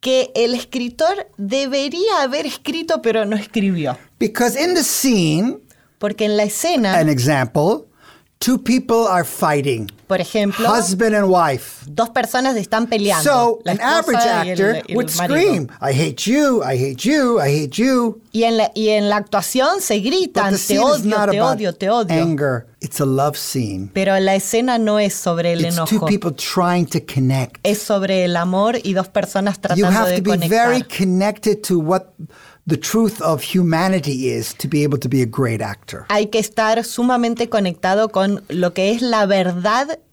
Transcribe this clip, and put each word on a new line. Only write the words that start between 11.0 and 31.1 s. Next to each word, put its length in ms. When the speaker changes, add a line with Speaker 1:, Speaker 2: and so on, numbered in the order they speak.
Speaker 2:
and 120
wife. 600
Speaker 1:
dos 220
personas 460
están 300
peleando, 380
Speaker 2:
So, 400
Speaker 1:
la 80
Speaker 2:
an 80
average 380
Speaker 1:
esposa 280
y 40
el, 100
Speaker 2:
actor 260
Speaker 1:
y 60
el 40
Speaker 2:
would 200
Speaker 1:
marido. 240
Speaker 2:
scream, 280
"I 140
hate 360
you, 320
I 140
hate 320
you, 320
I 80
hate 180
you." 380
Speaker 1:
Y 120
en 140
la, 160
y 160
en 180
la 80
actuación 640
se 200
gritan, 500
Speaker 2:
But 100
the 60
Speaker 1:
"Te 80
Speaker 2:
scene 60
is 200
Speaker 1:
odio, 180
Speaker 2:
not 120
Speaker 1:
te 100
Speaker 2:
about 160
Speaker 1:
odio, 180
te 160
odio." 320
Speaker 2:
anger. 440
It's 200
a 60
love 300
scene. 580
Speaker 1:
Pero 260
la 160
escena 420
no 220
es 140
sobre 400
el 100
Speaker 2:
It's 100
two 220
Speaker 1:
enojo. 100
Speaker 2:
people 260
trying 540
to 140
connect. 640
Speaker 1:
Es 180
sobre 440
el 100
amor 480
y 80
dos 160
personas 480
Speaker 2:
You 60
Speaker 1:
tratando 360
Speaker 2:
have 120
Speaker 1:
de 120
Speaker 2:
to 160
be 80
very 360
Speaker 1:
conectar. 160
Speaker 2:
connected 640